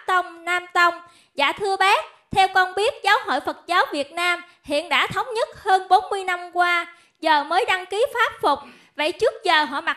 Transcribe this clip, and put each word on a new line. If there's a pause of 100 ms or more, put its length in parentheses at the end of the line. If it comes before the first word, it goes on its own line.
Tông,
Nam (120)
Tông. (400)
Dạ
thưa
bác, (260)
theo
con
biết (100)
Giáo (100)
hội
Phật (100)
giáo
Việt
Nam (220)
hiện
đã
thống
nhất
hơn
bốn
mươi
năm (120)
qua, (260)
giờ
mới
đăng
ký
Pháp (100)
Phục. (380)
Vậy
trước (120)
giờ
họ
mặc